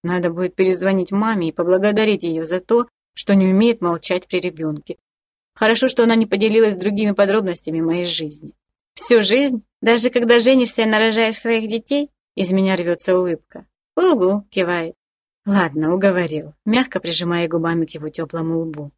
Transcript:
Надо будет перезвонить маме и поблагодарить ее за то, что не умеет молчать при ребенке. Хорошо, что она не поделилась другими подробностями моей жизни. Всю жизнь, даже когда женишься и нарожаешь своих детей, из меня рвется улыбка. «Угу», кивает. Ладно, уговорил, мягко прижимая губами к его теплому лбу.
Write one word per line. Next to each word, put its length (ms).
Надо 280
будет 240
перезвонить 560
маме 380
и 40
поблагодарить 680
ее 220
за 160
то, 260
что 200
не 120
умеет 340
молчать 480
при 120
ребенке. 560
Хорошо, 340
что 160
она 100
не 120
поделилась 500
другими 360
подробностями 680
моей 240
жизни. 480
Всю 280
жизнь, 420
даже 280
когда 280
женишься 440
и 40
нарожаешь 520
своих 300
детей, 420
из 160
меня 240
рвется 420
улыбка. 480
«Угу», 540
кивает. 440
Ладно, 500
уговорил, 600
мягко 360
прижимая 480
губами 380
к 40
его 180
теплому 520
лбу. 380